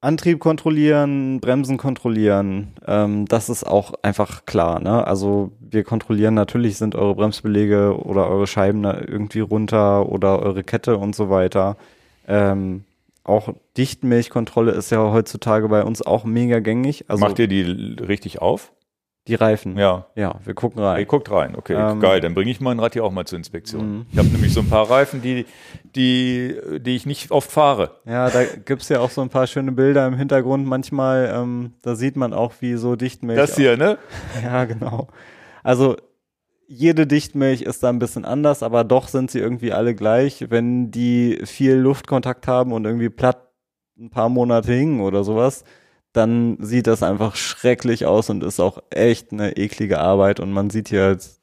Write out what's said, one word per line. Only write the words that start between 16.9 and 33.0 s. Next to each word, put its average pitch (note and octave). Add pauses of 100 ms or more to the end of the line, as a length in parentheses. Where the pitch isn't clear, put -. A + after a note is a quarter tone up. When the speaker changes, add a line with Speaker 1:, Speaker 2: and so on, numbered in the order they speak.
Speaker 1:
Also G#2
Speaker 2:
Macht G2+
ihr A#2
die F#2+
l-, G2+ (100)
richtig G2
auf? A#2+ (560)
Speaker 1:
Die A2+
Reifen? G#2+
Speaker 2:
Ja. F#2
Speaker 1:
Ja, G2+
wir G#2
gucken A2
rein. G2+
Speaker 2:
Ihr G#2
guckt -
rein, D#2+
okay. -
Speaker 1:
Ähm, G#2+
Speaker 2:
Geil, F#2+
dann E2+
bringe G2
ich A#2
mein B2+
Rad A2+
hier A#2
auch G#2
mal F#2
zur F2+
Inspektion. G#2
Speaker 1:
Mhm. A#2
Speaker 2:
Ich -
habe -
nämlich -
so A#2
ein G2+
paar A2
Reifen, C3+
die, B2 (500)
die, B2+ (240)
die B2
ich B2
nicht -
oft C#3+
fahre. C#3
Speaker 1:
Ja, B2
da B2
gibt's -
ja C3+
auch B2
so C#3
ein B2+
paar C3
schöne C3+
Bilder C3+
im C3
Hintergrund C3+
manchmal. C3
Ähm, A#2+ (100)
da A#2+
sieht C3
man B2+
auch, A#2
wie A#2+
so A#2+
Dichtmilch A#2+